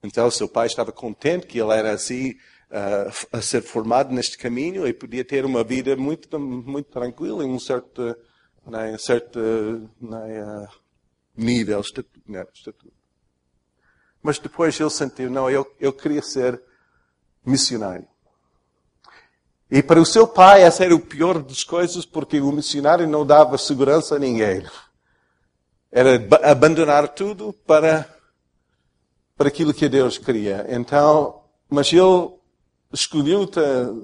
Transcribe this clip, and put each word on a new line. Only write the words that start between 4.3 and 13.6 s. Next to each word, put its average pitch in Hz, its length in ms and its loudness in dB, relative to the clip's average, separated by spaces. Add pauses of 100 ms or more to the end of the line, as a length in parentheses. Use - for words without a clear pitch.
caminho 151 500 -8
e 120 60 -4
podia 123 320 -10
ter 135 200 -6
uma 127 200 -2
vida 131 320 -4
muito, 151 420 -8
muito 139 520 -12
tranquila 123 520 -10
e 139 40 -6
um 127 120 -6
certo, 123 560 -8 (520)
né, 110 260 -10
um 110 60 -12
certo, 120 420 -4 (580)
né, 110 440 -14
ah, 104 260 -16 (680)
nível, 113 460 -4
estatu-, - 460 -16
né, 92 260 -14
estatuto. - 400 -20 (1300)